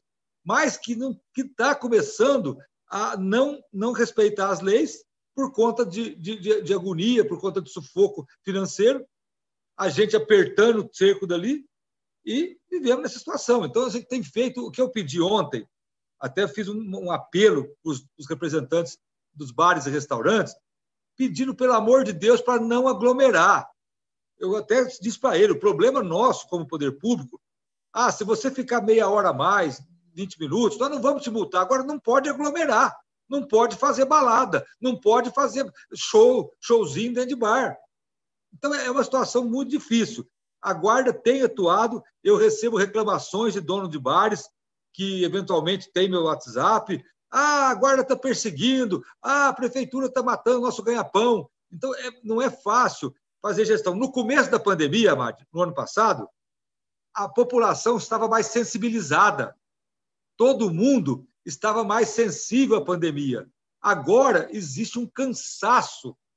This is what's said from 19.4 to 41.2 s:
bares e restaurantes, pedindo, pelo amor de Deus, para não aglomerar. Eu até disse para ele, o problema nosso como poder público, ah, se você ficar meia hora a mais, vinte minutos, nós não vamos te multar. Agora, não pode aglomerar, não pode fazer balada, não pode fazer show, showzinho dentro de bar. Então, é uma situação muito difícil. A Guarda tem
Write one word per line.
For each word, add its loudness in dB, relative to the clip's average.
bares 2
e -6
restaurantes, -2
pedindo, -4
pelo 0
amor 4
de -6
Deus, 4
para 0
não 0
aglomerar. 4
Eu -4
até 0
disse -6
para 0
ele, 6
o -4
problema 2
nosso 0
como -6
poder -4
público, -4
ah, 2
se -6
você -2
ficar -4
meia 4
hora 2
a 0
mais, 0
vinte -12
minutos, 0
nós -2
não -6
vamos -2
te -8
multar. -2
Agora, 0
não -6
pode 0
aglomerar, 0
não -6
pode 2
fazer 0
balada, 2
não -2
pode 2
fazer -2
show, 4
showzinho 0
dentro -2
de -4
bar. 0
Então, -6
é -4
uma 0
situação -2
muito -4
difícil. -2
A -2
Guarda 2
tem 2